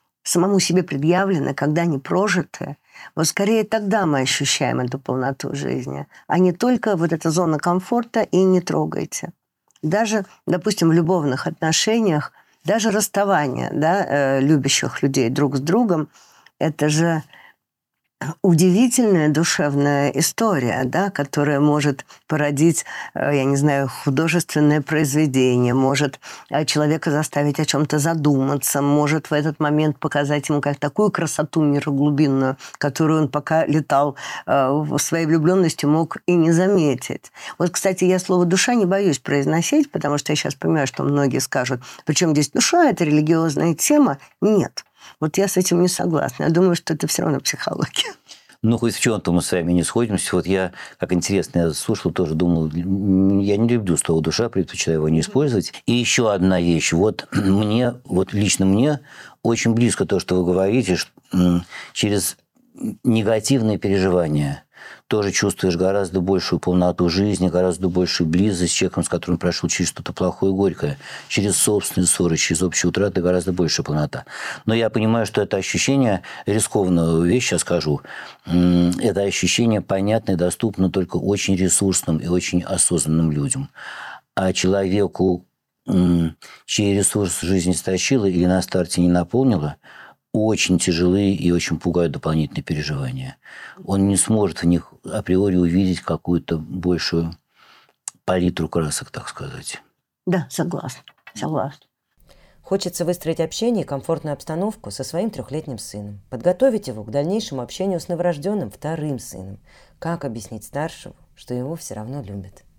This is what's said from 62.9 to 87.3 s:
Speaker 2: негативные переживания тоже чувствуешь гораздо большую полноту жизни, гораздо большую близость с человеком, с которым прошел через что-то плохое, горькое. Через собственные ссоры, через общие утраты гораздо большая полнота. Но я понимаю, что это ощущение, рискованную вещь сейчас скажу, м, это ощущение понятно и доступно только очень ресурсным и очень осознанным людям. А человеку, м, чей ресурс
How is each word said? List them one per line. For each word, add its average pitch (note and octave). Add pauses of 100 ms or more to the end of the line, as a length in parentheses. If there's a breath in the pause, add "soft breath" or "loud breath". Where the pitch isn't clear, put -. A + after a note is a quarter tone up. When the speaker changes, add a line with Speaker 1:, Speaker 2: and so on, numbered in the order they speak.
Speaker 2:
негативные A2
переживания E2+ (440 loud breath)
тоже G2+
чувствуешь F#2+
гораздо F#2+
большую F2+
полноту F2+
жизни, F#2
гораздо F2+
большую F2
близость F2+
с -
человеком, F2+
с -
которым F2
прошел F2
через -
что-то -
плохое, F#2+
горькое. F#2 (300 loud breath)
Через G2+
собственные F#2+
ссоры, E2+
через E2
общие F2+
утраты F#2+
гораздо F2+
большая F2
полнота. D2+ (420 loud breath)
Но A2+
я A2+
понимаю, A2
что G#2+
это G2
ощущение, A#2+ (240 loud breath)
рискованную F2+
вещь A2+
сейчас F2
скажу, D#2 (460 loud breath)
м, F2 (100)
это G2+
ощущение G#2+
понятно G2+
и F2+
доступно F2+
только F#2
очень G2
ресурсным F2+
и E2
очень F2+
осознанным D#2+
людям. D2 (640 loud breath)
А F#2+
человеку, F#2+ (420)
м, F2 (300 loud breath)
чей G2+
ресурс F#2+